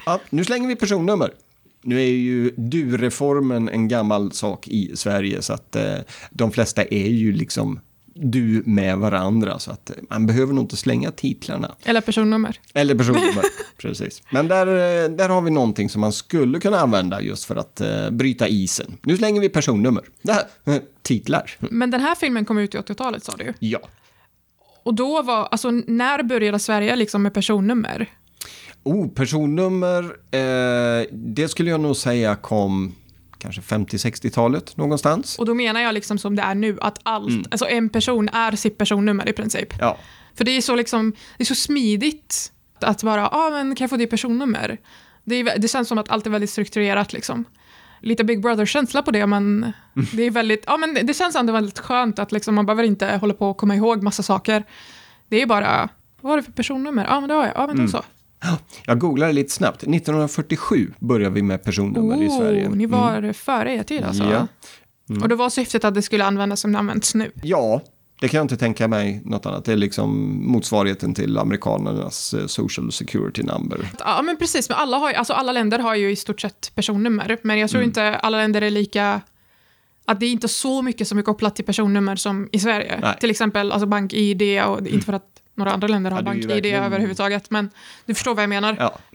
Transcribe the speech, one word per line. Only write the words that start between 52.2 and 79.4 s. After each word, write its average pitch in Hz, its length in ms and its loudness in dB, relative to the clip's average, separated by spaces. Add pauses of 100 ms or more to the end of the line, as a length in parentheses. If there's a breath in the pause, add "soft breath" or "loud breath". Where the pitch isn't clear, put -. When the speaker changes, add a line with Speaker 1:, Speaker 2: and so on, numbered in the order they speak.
Speaker 2:
liksom 214 240 0
man 208 100 4
behöver 214 180 2
inte 202 380 2
hålla 202 120 2
på 196 160 0
och 190 80 -4
komma 202 180 2
ihåg 220 280 2
massa 202 200 0
saker. 208 400 2 (640 loud breath)
Det 220 120 4
är 269 40 2
bara, 202 440 2 (320)
"Vad 269 100 -2
har 302 60 4
du 285 60 0
för - 80 -14
personnummer?" 262 580 -2
"Ja, 277 100 2
men 277 100 -4
det 302 60 2
har 294 100 4
jag." - 100 -2
"Ja, 277 120 0
men - 80 -4
då 269 60 2
Speaker 1:
Mm. 107 100 2
Speaker 2:
så." - 100 -2 (440)
Speaker 1:
Ja, 170 120 0 (280 loud breath)
jag 120 140 2
googlade 156 340 2
lite 139 200 0
snabbt. - 320 -2
Nittonhundrafyrtiosju 151 1120 0
började 107 360 2
vi 104 60 2
med 98 220 0
personnummer 220 600 0
i 311 40 2
Speaker 2:
Oh, 269 120 0
Speaker 1:
Sverige. 208 300 2
Speaker 2:
ni 202 160 0
var 226 320 2
Speaker 1:
Mm. 214 160 -2
Speaker 2:
före 254 400 -2
er 220 100 -2
tid 302 200 -4
alltså. - 200 0
Speaker 1:
Ja. - 240 2 (640 loud breath)
Mm. 104 140 -2
Speaker 2:
Och 226 60 4
då 240 60 4
var 247 140 2
syftet 240 360 0
att 208 80 4
det 202 80 0
skulle 202 240 0
användas 202 340 0
som 208 120 0
det 208 80 2
används 208 360 0
nu? 220 160 0 (120)
Speaker 1:
Ja, 135 380 2 (400)
det 131 60 2
kan 156 100 2
jag 156 60 2
inte 127 140 0
tänka 113 300 0
mig 101 380 0
något 104 200 -4
annat. 98 200 -6
Det 113 60 0
är 110 60 4
liksom 104 640 0 (120)
motsvarigheten 104 640 2
till 104 240 0
amerikanernas, 52 960 -2
eh, 50 140 -4
social - 440 -4
security - 520 -4
number. - 460 -4 (100)
Speaker 2:
Ja, - 220 -2
men 320 160 -2
precis. 330 320 -2
Men - 80 -4
alla 277 200 0
har 285 120 0
ju, 262 60 -2
alltså 240 180 -2
alla 262 180 -2
länder 233 280 0
har 226 160 0
ju 202 160 0
i 208 40 0
stort 202 260 -6
sett - 340 -10
personnummer. 214 640 0
Men 214 180 0
jag 214 100 2
tror 214 120 0
Speaker 1:
Mm. 240 80 2
Speaker 2:
inte 214 260 0
alla 220 220 0
länder 214 240 2
är 208 80 2
lika, 208 520 0 (840 soft breath)